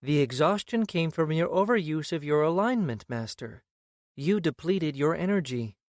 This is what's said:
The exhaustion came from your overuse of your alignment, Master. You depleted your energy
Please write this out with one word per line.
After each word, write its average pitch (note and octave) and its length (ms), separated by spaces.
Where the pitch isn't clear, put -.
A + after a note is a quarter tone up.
The D3 180
exhaustion D3+ 640
came E3 260
from D#3+ 200
your D#3+ 180
overuse E3+ 640
of D#3+ 120
your D3 200
alignment, F3 680
Master. A2+ 540
You F3 240
depleted E3 560
your D3+ 200
energy C#3+ 640